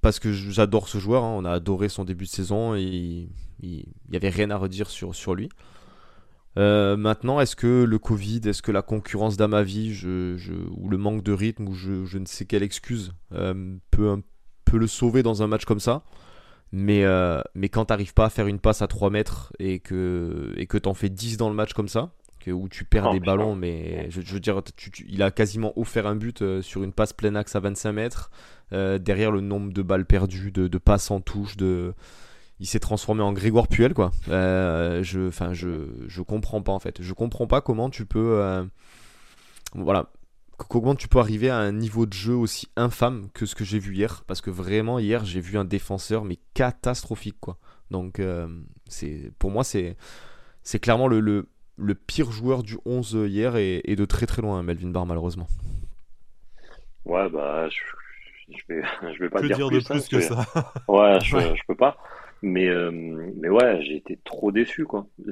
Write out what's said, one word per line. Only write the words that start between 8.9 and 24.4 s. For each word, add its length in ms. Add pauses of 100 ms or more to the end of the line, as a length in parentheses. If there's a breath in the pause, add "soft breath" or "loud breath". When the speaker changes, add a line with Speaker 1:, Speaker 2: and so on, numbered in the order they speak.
Speaker 1:
d'Amavi, 560
je, 440
je, 160 (180)
ou 180
le 80
manque 280
de 80
rythme, 340
ou 80
je, 300
je 120
ne 100
sais 180
quelle 180
excuse, 500 (200)
euh, 420 (160)
peut 180
un, 120 (440)
peut 140
le 80
sauver 380
dans 180
un 60
match 160
comme 160
ça ? 240 (680 soft breath)
Mais, 340
euh, 380 (140)
mais 120
quand 180
t'arrives 280
pas 120
à 40
faire 160
une 140
passe 220
à 40
trois 240
mètres 480
et 220
que, 760
et 120
que 100
t'en 160
fais 140
dix 280
dans 120
le 80
match 160
comme 160
ça, 240 (260)
que, 140
où 160
tu 160
perds 240
Speaker 2:
Oh, 40
Speaker 1:
des 60
Speaker 2:
putain. 180
Speaker 1:
ballons, 200
mais 540
je, 100
je 140
veux 60